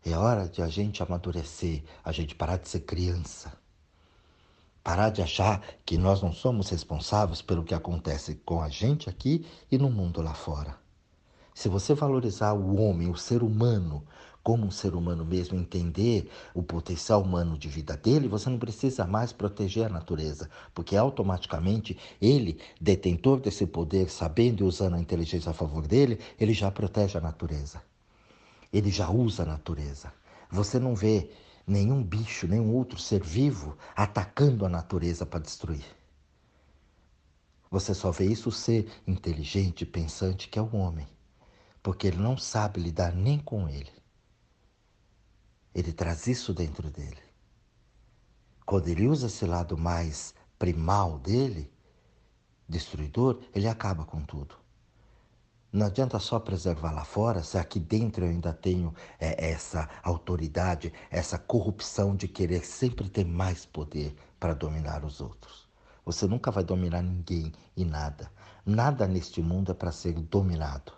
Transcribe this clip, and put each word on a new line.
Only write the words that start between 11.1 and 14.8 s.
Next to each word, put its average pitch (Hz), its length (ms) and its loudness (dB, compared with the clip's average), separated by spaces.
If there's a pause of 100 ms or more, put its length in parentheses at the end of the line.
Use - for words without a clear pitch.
Se - 140 -2
você 101 240 2
valorizar 131 580 2
o 101 300 2
homem, 90 280 2
o 85 60 -2
ser 120 280 0
humano, 107 600 2 (380)
como 113 240 2
um 90 60 -2
ser 92 220 -2